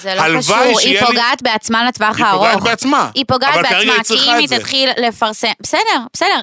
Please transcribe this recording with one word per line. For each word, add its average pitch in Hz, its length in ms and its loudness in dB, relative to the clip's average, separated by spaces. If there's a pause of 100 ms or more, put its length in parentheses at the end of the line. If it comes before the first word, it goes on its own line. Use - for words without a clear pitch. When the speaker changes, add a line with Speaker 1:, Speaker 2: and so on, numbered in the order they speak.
Speaker 1:
זה 190 120 -6
לא 190 80 0
Speaker 2:
הלוואי 160 200 2
Speaker 1:
קשור, 196 140 2
היא 240 220 4
Speaker 2:
שיהיה 269 220 0
לי 262 60 2
Speaker 1:
פוגעת 240 360 0
בעצמה 226 460 -2
לטווח 214 300 -2
Speaker 2:
היא 240 140 2
פוגעת 202 180 2
Speaker 1:
הארוך. 196 140 0
Speaker 2:
בעצמה. 226 500 0
Speaker 1:
היא 262 140 -2
פוגעת 262 260 0
Speaker 2:
אבל 339 80 2
כרגע 240 160 0
Speaker 1:
בעצמה, 214 140 2
Speaker 2:
היא 220 60 2
Speaker 1:
כי 226 60 -2
Speaker 2:
צריכה 233 260 0
Speaker 1:
אם 240 60 2
Speaker 2:
את 240 40 2
Speaker 1:
היא 285 80 0
Speaker 2:
זה. 247 100 -2
Speaker 1:
תתחיל 262 400 -2
לפרסם... 226 500 -2 (140)
בסדר, 302 180 -2 (320)
בסדר, 339 300 0